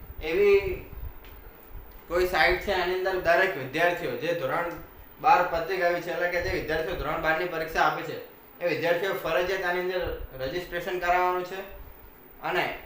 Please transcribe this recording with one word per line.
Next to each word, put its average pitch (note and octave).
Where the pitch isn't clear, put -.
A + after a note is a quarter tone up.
એવી G3
કોઈ F3+
સાઇટ F3+
છે, G3+
આની F3+
અંદર F#3
દરેક F3
વિદ્યાર્થીઓ D3
જે E3
ધોરણ D3+
બાર E3+
પતી E3+
ગયું F3
છે, E3+
એટલે E3+
કે F3
જે F#3
વિદ્યાર્થીઓ D#3+
ધોરણ D#3
બાર D#3+
ની F3+
પરીક્ષા E3
આપી D#3
છે, -
એ F3
વિદ્યાર્થીઓ F3
ફરજિયાત F3+
આની F3+
અંદર F3+
રજિસ્ટ્રેશન E3+
કરાવવાનું F3+
છે. F#3+
અને D#3+